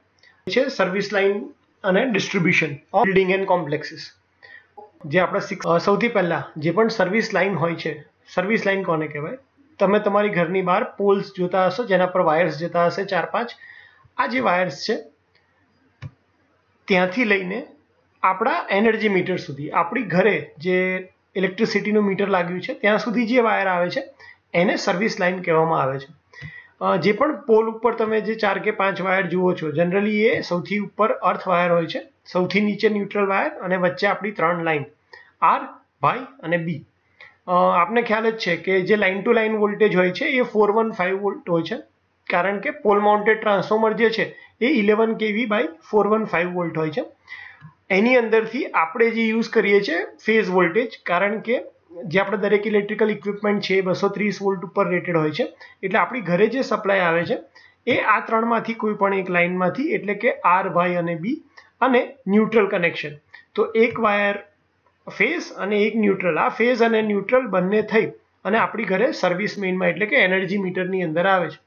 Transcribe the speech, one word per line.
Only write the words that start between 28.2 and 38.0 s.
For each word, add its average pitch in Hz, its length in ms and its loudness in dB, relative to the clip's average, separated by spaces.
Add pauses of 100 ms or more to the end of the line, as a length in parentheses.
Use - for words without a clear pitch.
જે 214 140 -4
ચાર 196 240 -2
કે 190 120 -4
પાંચ 196 300 -2
વાયર 185 260 0
જુઓ 180 260 0
છો, 160 160 -6
generally 175 420 0
એ 214 300 2
સૌથી 175 360 -4
ઉપર 208 340 0
અર્થ 190 360 -2
વાયર 175 240 2
હોય 170 140 2
છે, 254 160 -6 (300)
સૌથી 180 300 0
નીચે 208 280 2
ન્યુટ્રલ 202 360 -2
વાયર 208 260 0
અને 185 260 -4
વચ્ચે 180 300 0
આપણી 196 240 -2
ત્રણ 170 320 -2
લાઇન 151 220 0 (560)
આર, 240 180 4 (440)
વાય 175 160 2 (240)
અને 165 140 -2
બી. 165 280 -6 (600)
અ, 180 60 -2
આપને 185 480 2